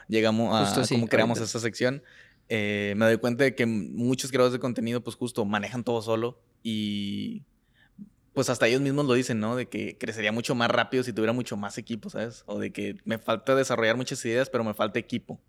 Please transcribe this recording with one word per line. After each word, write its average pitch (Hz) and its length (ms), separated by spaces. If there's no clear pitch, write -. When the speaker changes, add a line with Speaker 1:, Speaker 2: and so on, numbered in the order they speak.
Speaker 1:
llegamos 110 460
a, 107 100
Speaker 2:
Justo 117 200
sí, 135 100
Speaker 1:
como 117 140
creamos 113 300
Speaker 2:
ahorita. 113 120
Speaker 1:
esa 117 100
sección. 123 420
Eh, 104 480
me 113 100
doy 113 120
cuenta 120 260
de 135 120
que 120 100
muchos 113 640
creadores 127 220
de 127 80
contenido, 120 420
pues, 113 140
justo 120 280
manejan 104 400
todo 117 180
solo 113 380
y, 104 800
pues, 131 180
hasta 120 180
ellos 127 120
mismos 143 260
lo 123 80
dicen, 127 260
¿no? 113 160
De 123 120
que 104 300
crecería 107 320
mucho 117 240
más 117 160
rápido 120 320
si 120 100
tuviera 110 200
mucho 120 240
más 101 220
equipo, 117 320
¿sabes? 113 360
O 104 120
de 104 140
que 101 320
me 107 140
falta 113 360
desarrollar 117 420
muchas 127 280
ideas, 123 260
pero 120 120
me 107 120
falta 110 240
equipo. - 500